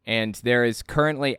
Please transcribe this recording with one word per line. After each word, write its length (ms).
and 400
there 220
is 160
currently 580